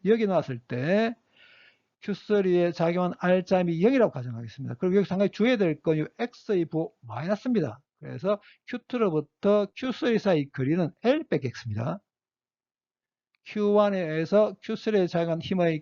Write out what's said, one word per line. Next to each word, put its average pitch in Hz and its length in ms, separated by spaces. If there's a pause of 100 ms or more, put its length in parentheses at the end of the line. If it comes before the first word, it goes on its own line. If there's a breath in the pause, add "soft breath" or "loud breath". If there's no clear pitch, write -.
여기 220 220
놨을 143 320
때 190 560 (880 soft breath)
큐 208 120
쓰리에 180 580
작용한 175 480
R자 185 400
힘이 170 200
영이라고 220 320
가정하겠습니다. 120 640
그리고 185 200
여기서 180 180
한 185 40
가지 196 140
주의해야 247 240
될 170 260
건 156 160
이 151 60 (140)
X의 214 480
보호 160 340
마이너스입니다. 151 800 (180)
그래서 151 420 (260 soft breath)
큐 247 200
투로부터 202 880
큐 254 180
쓰리 233 260
사이 156 320
거리는 160 400 (120)
L 294 220
빼기 127 240
X입니다. 117 520 (1400)
큐 208 280
원에 202 260
의해서 180 640
큐 - 140
쓰리에 202 300
작용한 170 340
힘의 170 420